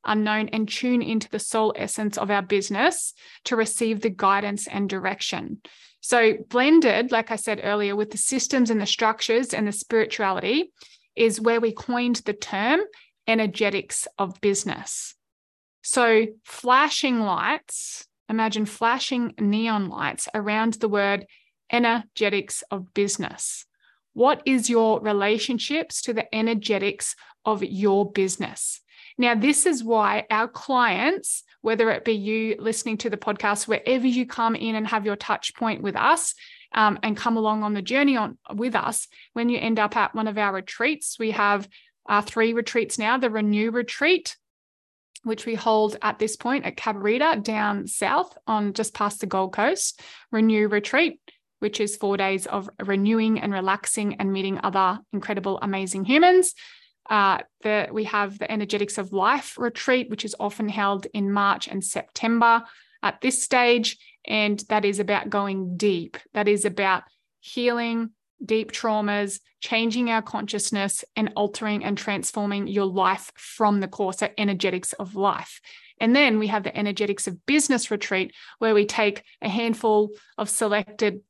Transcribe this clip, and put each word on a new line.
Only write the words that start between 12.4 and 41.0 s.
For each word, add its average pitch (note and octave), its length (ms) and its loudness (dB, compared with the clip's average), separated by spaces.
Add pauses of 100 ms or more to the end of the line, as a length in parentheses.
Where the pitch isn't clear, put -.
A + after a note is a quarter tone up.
energetics G#3+ 800 0 (120)
of F#3 240 -4
business. - 720 -2 (680)
So A3+ 440 4 (180)
flashing B3+ 760 2
lights, - 840 -4 (220)
imagine A3 380 0
flashing A#3+ 720 -2
neon G#3 500 0
lights - 460 -4
around G#3+ 400 0
the A3 140 -2
word G3+ 360 2 (460)
energetics A3+ 1000 0
of F#3 200 -8
business. - 720 -4 (500)
What B3+ 300 4
is C4 240 2
your A3+ 320 4
relationships G#3+ 1000 -2
to B3 100 -4
the A3 220 -4
energetics G#3 800 -2 (300)
of G#3 180 0
your G3 480 2
business? - 680 -4 (360)
Now, A#3+ 200 2
this C#4 280 2
is C4+ 200 2
why G#3+ 440 2
our A3 200 0
clients, B3 960 0 (160)
whether A3+ 300 2
it - 140 -2
be A3+ 100 2
you A3 440 -2
listening A3 400 -4
to A3+ 120 -4
the G3+ 60 0
podcast, G#3 520 -2
wherever B3 400 2
you B3 180 0
come A3+ 300 0
in A3+ 180 -4
and G#3+ 140 -2
have G#3 180 -2
your G3+ 100 0
touch - 380 -6
point A3 260 -2
with G3+ 140 -4
us, D4 400 2 (400)
um, G#3+ 300 4
and G#3+ 120 0
come A3+ 200 0
along G#3+ 260 0
on G#3 120 -2
the G3+ 60 -2
journey C4 360 2
on, A3+ 220 -4 (140)
with A3+ 220 -4
us, - 320 -2 (280)
when A#3 140 0
you A#3+ 120 0
end A3+ 180 0
up G#3 180 0
at A3 200 0
one A3 100 -2
of G#3 100 -4
our G3+ 160 0
retreats, A#3 640 -4